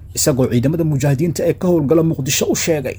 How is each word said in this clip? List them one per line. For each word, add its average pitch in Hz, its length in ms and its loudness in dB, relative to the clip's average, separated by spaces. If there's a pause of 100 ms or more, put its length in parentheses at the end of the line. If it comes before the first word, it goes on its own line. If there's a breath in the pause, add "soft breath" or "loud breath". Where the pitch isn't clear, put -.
(180)
isagoo 127 320 2
ciidamada 139 340 2
mujaahidiinta 147 640 0
ee 160 80 2
ka 185 140 -4
howlgala 160 360 2
Muqdisho 156 460 -2
u - 60 0
sheegay 151 440 -2